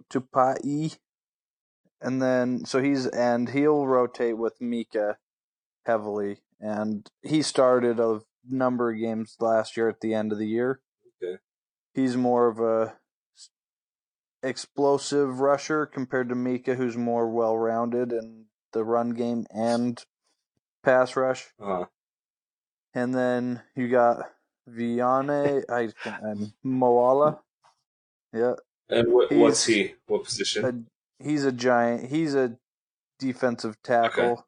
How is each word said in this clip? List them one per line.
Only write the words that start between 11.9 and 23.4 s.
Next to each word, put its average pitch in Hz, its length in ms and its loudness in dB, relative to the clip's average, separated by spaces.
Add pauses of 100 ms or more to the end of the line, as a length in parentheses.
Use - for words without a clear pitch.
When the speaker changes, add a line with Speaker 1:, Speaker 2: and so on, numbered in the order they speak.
Speaker 1:
He's 131 240 -2
more 123 320 2
of 110 100 -4
a 113 360 0 (420)
s-, - 140 -20 (920)
explosive 139 960 0
rusher 143 440 0
compared 127 460 -4
to 123 40 -2
Mika, 127 420 -2
who's 123 200 -4
more 117 320 0
well-rounded 117 840 0
in 113 340 -10 (260)
the 113 120 -2
run 117 260 0
game 117 440 -4
and 117 480 -2 (800)
pass 127 340 4
rush. 131 320 -2 (120)
Speaker 2:
Uh-huh. 95 240 -4 (1080)
Speaker 1:
And 127 200 -4
then 123 460 -2 (160)